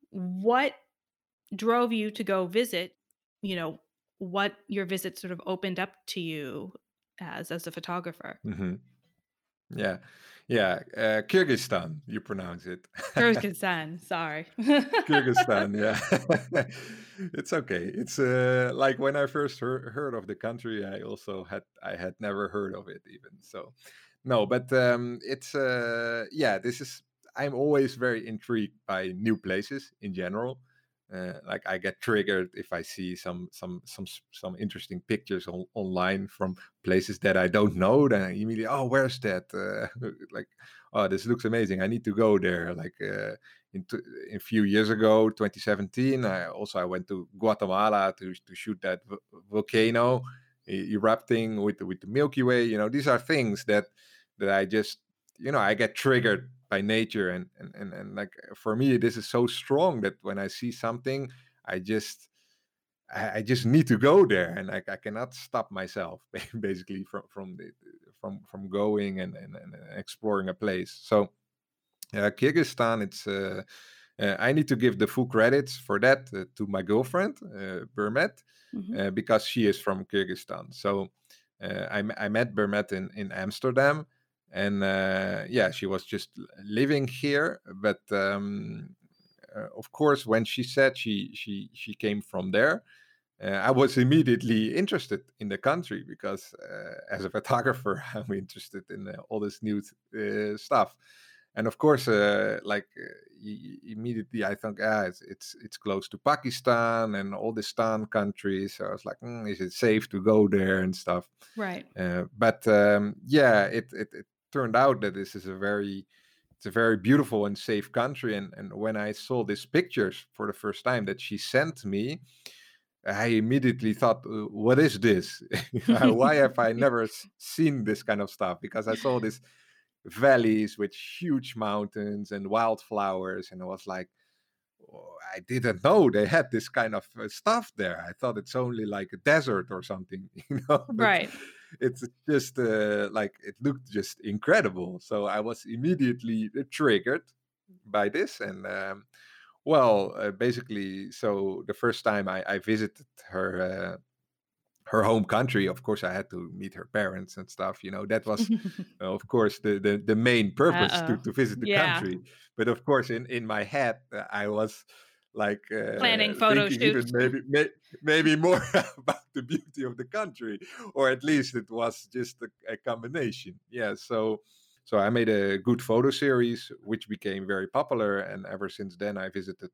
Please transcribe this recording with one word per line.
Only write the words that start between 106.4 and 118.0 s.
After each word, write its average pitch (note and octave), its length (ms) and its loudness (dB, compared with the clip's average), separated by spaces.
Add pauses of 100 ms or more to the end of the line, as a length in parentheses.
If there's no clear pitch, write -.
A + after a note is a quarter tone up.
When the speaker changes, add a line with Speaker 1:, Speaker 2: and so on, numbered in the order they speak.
Speaker 2:
and G2 180 -6
all G#2+ 180 -4
the A2 120 -4
Stan A2 420 -2
countries." G2 720 -2
So G2+ 100 -8
I G2 60 -6
was F#2+ 120 -12
like, - 200 -10
"Mm, A#2 260 -8
is F#2 100 -6
it F#2 120 -6
safe A2 380 4
to G2 120 -2
go G#2+ 240 8
there F#2+ 360 4
and F#2 120 0
stuff?" F2+ 340 -4 (280)
Speaker 1:
Right. G3 300 -6 (120)
Speaker 2:
Uh, F2+ 260 -2 (120)
but, A2 320 2
um, G#2 480 6 (100)
yeah, B2+ 380 6
it, G#2+ 280 -4
it, - 200 -8
it - 140 -16 (260)
turned A#2+ 240 0
out B2+ 240 6
that G2+ 140 -2
this G2 200 -8
is F2+ 120 -12
a F#2+ 100 -8
very, G2+ 500 -4 (480)
it's - 120 -12
a G#2 40 -8
very A2+ 260 4
beautiful A#2+ 500 4
and G2+ 120 -4
safe G#2 320 -2
country. B2 460 -2